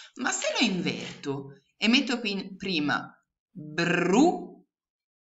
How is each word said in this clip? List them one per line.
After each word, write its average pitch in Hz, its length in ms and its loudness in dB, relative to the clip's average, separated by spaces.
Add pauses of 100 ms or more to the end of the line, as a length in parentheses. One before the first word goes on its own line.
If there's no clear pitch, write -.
(140)
Ma - 180 -2
se - 160 -2 (100)
lo 294 80 2
inverto 139 960 -6 (160)
e 202 100 -2
metto 247 320 4
pin-, 196 380 -6
prima 147 520 -2 (400)
bru, 175 1160 2 (720)